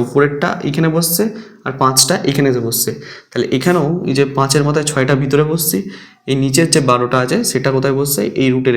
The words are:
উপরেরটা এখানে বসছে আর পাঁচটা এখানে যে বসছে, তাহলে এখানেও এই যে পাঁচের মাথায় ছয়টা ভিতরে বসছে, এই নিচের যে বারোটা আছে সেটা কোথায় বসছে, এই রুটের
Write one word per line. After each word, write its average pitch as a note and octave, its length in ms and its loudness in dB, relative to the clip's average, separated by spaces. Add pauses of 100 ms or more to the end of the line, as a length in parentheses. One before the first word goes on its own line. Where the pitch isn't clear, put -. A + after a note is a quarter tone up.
উপরেরটা C#3+ 440 0 (200)
এখানে D#3+ 280 0
বসছে E3+ 260 0 (440)
আর C3+ 140 -4
পাঁচটা C3 340 2 (160)
এখানে C#3 240 2
যে A#2+ 140 -2
বসছে, - 220 -2 (400)
তাহলে B2 160 -2 (100)
এখানেও E3 300 2 (240)
এই C3 80 -2
যে C#3 60 4 (120)
পাঁচের C#3+ 300 2
মাথায় D3 240 0
ছয়টা C3 320 2
ভিতরে C#3 300 2
বসছে, E3+ 240 -2 (540)
এই C3+ 120 0
নিচের C#3+ 320 2
যে D#3+ 60 4 (100)
বারোটা B2 340 2
আছে C#3 120 0 (140)
সেটা C3+ 260 0
কোথায় C3+ 240 0
বসছে, C#3+ 200 -2 (220)
এই C3 100 4
রুটের B2+ 240 2